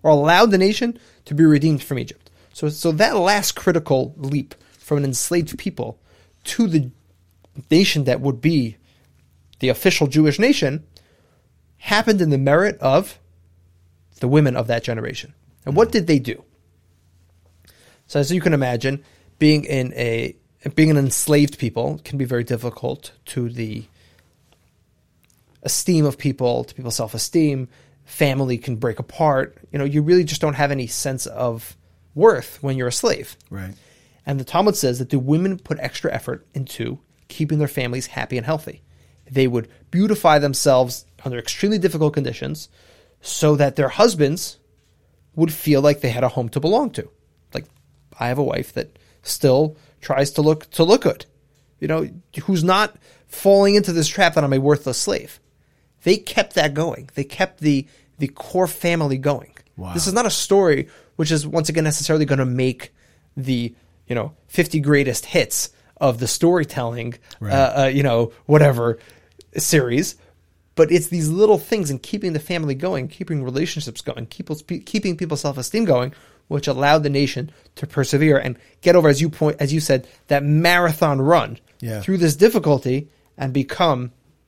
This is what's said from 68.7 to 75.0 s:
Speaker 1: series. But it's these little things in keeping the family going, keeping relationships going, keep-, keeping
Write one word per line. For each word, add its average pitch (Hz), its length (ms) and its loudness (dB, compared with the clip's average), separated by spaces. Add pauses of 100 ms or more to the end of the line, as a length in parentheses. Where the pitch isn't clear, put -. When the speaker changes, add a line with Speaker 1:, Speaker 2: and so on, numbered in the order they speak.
Speaker 1:
series. 143 600 0 (580)
But 160 180 4
it's 170 180 2
these 160 200 -2
little 208 300 4
things 202 320 -4
in 131 80 -6
keeping 190 340 -6
the 151 60 -2
family 156 340 -4
going, 147 340 -4
keeping 151 360 -6
relationships 135 580 -6
going, 117 240 -10
keep-, - 600 -10
keeping 202 320 -4